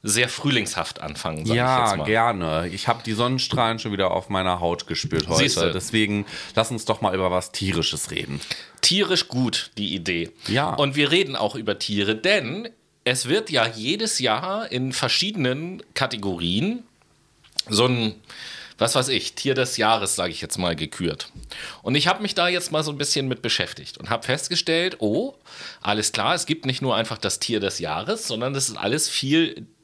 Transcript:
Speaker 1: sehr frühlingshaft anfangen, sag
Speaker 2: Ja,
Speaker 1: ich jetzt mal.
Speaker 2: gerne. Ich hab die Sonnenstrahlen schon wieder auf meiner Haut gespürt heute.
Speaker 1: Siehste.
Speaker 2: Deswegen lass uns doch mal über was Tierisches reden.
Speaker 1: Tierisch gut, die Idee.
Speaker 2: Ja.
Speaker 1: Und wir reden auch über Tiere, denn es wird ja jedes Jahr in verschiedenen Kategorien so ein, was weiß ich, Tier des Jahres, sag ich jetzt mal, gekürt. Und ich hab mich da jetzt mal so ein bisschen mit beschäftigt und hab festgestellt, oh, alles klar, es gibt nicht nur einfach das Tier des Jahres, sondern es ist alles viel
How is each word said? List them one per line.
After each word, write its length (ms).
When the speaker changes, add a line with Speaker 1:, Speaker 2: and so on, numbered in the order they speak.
Speaker 1:
sehr 220
frühlingshaft 720
anfangen, 440
sag 100
Speaker 2:
Ja, 300
Speaker 1:
ich 60
jetzt 60
mal. 80
Speaker 2:
gerne. 680
Ich 160
hab 160
die 80
Sonnenstrahlen 640
schon 140
wieder 180
auf 160
meiner 320
Haut 260
gespürt 440
heute. 140
Speaker 1:
Siehste. 280
Speaker 2:
Deswegen 540
lass 160
uns 120
doch 160
mal 160
über 160
was 220
Tierisches 580
reden. 300
Speaker 1:
Tierisch 480
gut, 480
die 180
Idee. 360
Speaker 2:
Ja. 260
Speaker 1:
Und 240
wir 140
reden 260
auch 180
über 240
Tiere, 380
denn 500
es 240
wird 200
ja 160
jedes 540
Jahr 540
in 180
verschiedenen 880
Kategorien 920
so 160
ein, 300
was 180
weiß 120
ich, 280
Tier 180
des 240
Jahres, 400
sag 140
ich 100
jetzt 160
mal, 180
gekürt. 540
Und 140
ich 140
hab 100
mich 160
da 140
jetzt 240
mal 100
so 80
ein 60
bisschen 320
mit 120
beschäftigt 560
und 120
hab 160
festgestellt, 760
oh, 360
alles 300
klar, 240
es 100
gibt 200
nicht 160
nur 120
einfach 240
das 220
Tier 220
des 180
Jahres, 480
sondern 260
es 140
ist 80
alles 320
viel 580